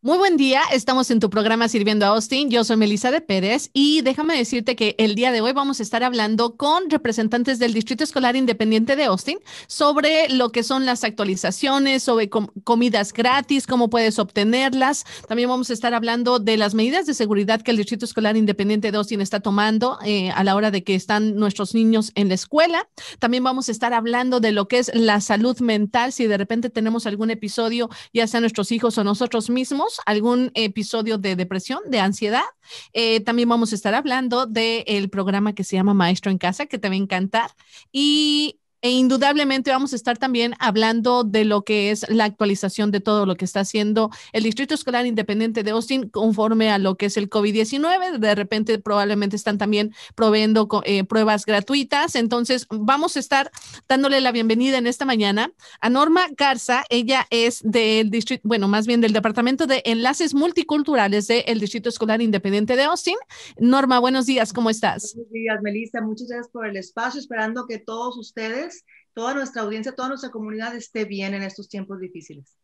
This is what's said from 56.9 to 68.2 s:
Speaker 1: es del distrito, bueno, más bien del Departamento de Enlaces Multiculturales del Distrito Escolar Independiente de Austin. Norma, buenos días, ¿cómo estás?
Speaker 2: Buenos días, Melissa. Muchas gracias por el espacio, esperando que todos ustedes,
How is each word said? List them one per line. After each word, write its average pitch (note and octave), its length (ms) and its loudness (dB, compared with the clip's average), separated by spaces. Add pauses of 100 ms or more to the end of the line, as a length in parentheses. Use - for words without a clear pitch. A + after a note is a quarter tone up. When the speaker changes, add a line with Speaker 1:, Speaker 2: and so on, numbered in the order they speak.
Speaker 1:
es A#3 340 0
del A3 460 2
distrito, A3+ 340 -4
bueno, G3+ 240 0
más G#3 180 2
bien A#3+ 140 2
del A3 140 4
Departamento A#3 520 0
de C4 200 0
Enlaces B3+ 480 0
Multiculturales C#4+ 920 0
del A#3 340 -2
Distrito G#3 260 -6
Escolar A3 340 -2
Independiente G#3 540 0
de C4 80 2
Austin. F4 320 -2 (420)
Norma, B3+ 420 4
buenos B3+ 260 2
días, A3+ 260 0
¿cómo A3+ 180 0
estás? A3 460 -2
Speaker 2:
Buenos A3+ 160 -14
días, A3 300 -4
Melissa. A3 400 -6
Muchas A3 260 -8
gracias A#3+ 240 -12
por A3+ 160 -10
el G3+ 80 -8
espacio, A#3+ 460 -8
esperando A3+ 440 -6
que A3+ 120 -10
todos A#3+ 400 -10
ustedes, A#3 560 -10 (400)